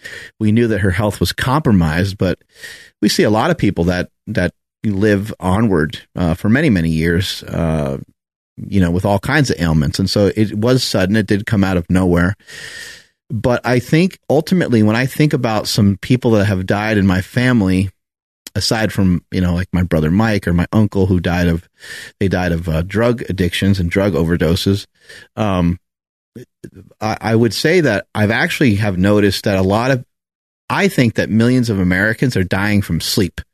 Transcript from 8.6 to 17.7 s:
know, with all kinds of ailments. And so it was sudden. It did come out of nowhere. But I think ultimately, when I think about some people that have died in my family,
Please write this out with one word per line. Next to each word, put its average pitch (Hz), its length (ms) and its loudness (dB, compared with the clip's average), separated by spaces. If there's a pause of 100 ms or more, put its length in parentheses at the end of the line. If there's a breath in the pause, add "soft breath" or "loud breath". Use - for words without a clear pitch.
know, 87 100 2
with 90 140 -2
all 101 140 2
kinds 135 320 0
of 87 100 -4
ailments. 78 380 0
And 95 100 0
so 101 260 2
it 104 200 0
was 123 280 0
sudden. 95 320 0
It 107 120 0
did 101 180 0
come 101 180 0
out 95 140 0
of 85 140 -2
nowhere. 90 460 2 (920 loud breath)
But 120 380 -2
I 123 140 2
think 170 400 0 (100)
ultimately, 139 540 2
when 107 100 2
I 123 120 0
think 151 260 0
about 117 340 -2
some 101 340 2
people 127 300 0
that 107 140 4
have 95 200 0
died 107 320 0
in 98 120 4
my 92 140 2
family, 98 680 0 (640)